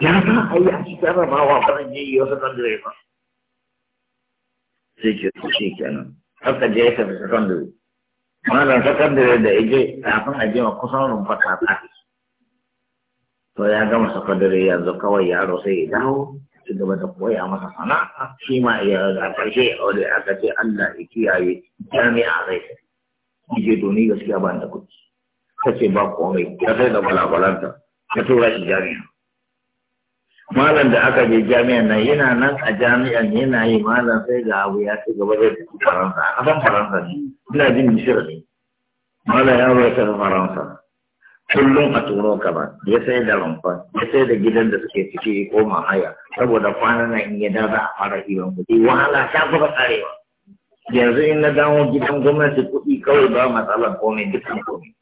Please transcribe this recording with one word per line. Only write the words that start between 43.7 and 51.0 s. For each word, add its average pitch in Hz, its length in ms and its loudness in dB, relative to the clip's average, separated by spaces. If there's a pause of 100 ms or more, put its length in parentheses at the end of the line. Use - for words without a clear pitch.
ya - 200 -4
sai 135 140 4
da 117 80 2
gidan 110 360 2
da 101 80 0
suke 95 340 -6
ciki - 200 -4 (160)
ya - 40 -16
koma 101 320 0
haya. 95 300 -2 (220)
Saboda 113 380 0
kwanan 117 380 0
nan 110 80 -2
in 104 200 -6
ya 104 100 -2
da 110 180 0
za 110 100 -2
a 87 100 -2 (100)
fara 98 260 -4
ɗiban 92 320 -6
kuɗi, 113 300 2
wahala 139 460 2
ta 156 160 0
kusa 151 200 2
ƙarewa. 117 420 -2 (760)
Yanzu 120 340 2